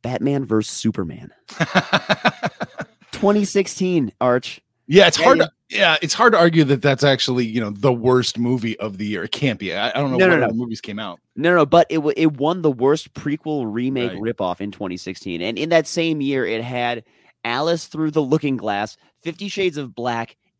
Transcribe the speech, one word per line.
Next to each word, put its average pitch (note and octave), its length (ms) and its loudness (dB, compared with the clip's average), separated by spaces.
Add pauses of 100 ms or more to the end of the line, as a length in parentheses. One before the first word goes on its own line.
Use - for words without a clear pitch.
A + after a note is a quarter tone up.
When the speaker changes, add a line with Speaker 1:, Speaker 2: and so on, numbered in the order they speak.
Speaker 1:
Batman C3 420 -2
versus A2 300 0
Superman. G2+ 580 -6 (260)
Speaker 2:
<laughs> - 1500 -4
Speaker 1:
Twenty G#3 320 2
sixteen, F#3 760 -2
Arch. B2 400 0 (260)
Speaker 2:
Yeah, F#3+ 220 6
it's - 80 2
hard F3 220 6
Speaker 1:
Yeah. D#3+ 80 2
Speaker 2:
to, - 40 -14 (180)
yeah, F3 320 2
it's D#3 140 -4
hard A3+ 200 4
to F#3 40 4
argue E3 260 6
that C3+ 180 2
that's C#3 200 2
actually, B2+ 440 2
you A2+ 140 -2
know, G#2 100 -4
the G#2 220 0
worst A#2+ 460 2
movie A#2+ 400 -2
of G2+ 200 -8
the G#2 80 -4
year. G2+ 180 -4
It - 80 -8
can't B2+ 260 -2
be. F#2 160 -6
I, G#2 140 -2
I - 60 -4
don't C3+ 180 -2
know F3 60 0
Speaker 1:
No, F#3 80 4
no, F3+ 80 4
Speaker 2:
what D3+ 60 2
Speaker 1:
no. B2 60 2
Speaker 2:
other G2+ 80 -2
movies A#2 260 -6
came G#2+ 200 -10
out. F#2 180 -10 (160)
Speaker 1:
No, E3 220 2
no, D3+ 100 6
but E3+ 240 4
it D#3+ 60 -2
w-, D3+ 200 0
it D3+ 200 2
won D#3+ 260 -2
the D#3 80 4
worst C3 440 0
prequel, D3 520 -4
remake, A#2+ 460 -2
Speaker 2:
Right. G2 80 -10
Speaker 1:
ripoff G#2 400 -4
in G2+ 100 -6
twenty F#2 260 -8
sixteen. F2+ 440 -8
And G#2 180 -6
in D#3 120 -4
that E3 160 4
same E3 340 -2
year, C3+ 260 -2
it A2+ 160 -4
had A#2+ 400 -6 (400)
Alice D3+ 440 -2
Through D#3 260 -4
the D3+ 100 2
Looking C#3 360 0
Glass, G#2 380 -4 (260)
Fifty E3+ 260 -10
Shades F3+ 300 -2
of B2+ 160 -10
Black, A#2 420 -4 (240)